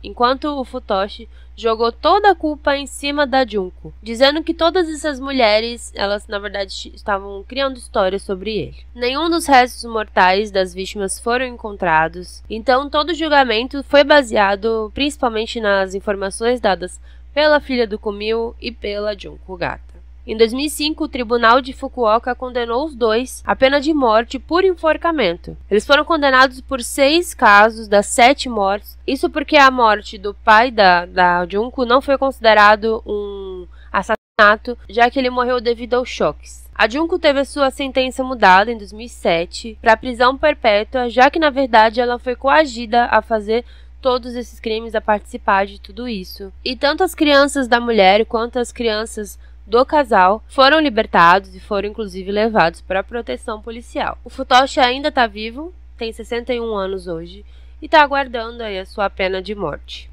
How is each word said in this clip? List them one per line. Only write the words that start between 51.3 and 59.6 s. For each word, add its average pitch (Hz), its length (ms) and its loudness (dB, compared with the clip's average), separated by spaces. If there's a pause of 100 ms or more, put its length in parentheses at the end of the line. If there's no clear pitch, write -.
e 185 40 -18
foram, 202 300 -6
inclusive, 190 420 -10
levados 208 500 0
pra 190 200 -4
proteção 233 580 -10
policial. 233 640 -8
O 240 60 -18
Futoshi 262 500 2
ainda 277 320 2
tá 262 140 2
vivo, 226 480 -10 (240)
tem 226 160 -8
sessenta 233 400 -8
e 240 80 -4
um 226 140 -6
anos 190 320 -6
hoje, 175 360 -12 (380)
e 302 80 -14
tá 302 140 6
aguardando 240 580 -4
aí 208 160 -6
a 190 80 -8
sua 196 240 -4
pena 190 320 -4
de 196 140 -8
morte. - 580 -10